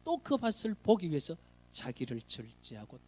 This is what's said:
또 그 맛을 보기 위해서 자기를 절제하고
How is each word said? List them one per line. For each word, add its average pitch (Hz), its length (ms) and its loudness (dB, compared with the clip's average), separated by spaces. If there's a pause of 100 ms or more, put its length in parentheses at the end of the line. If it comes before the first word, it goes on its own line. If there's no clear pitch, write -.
또 330 140 2
그 285 180 2
맛을 220 400 0
보기 196 340 4
위해서 151 260 0 (360)
자기를 120 560 -4
절제하고 113 800 -12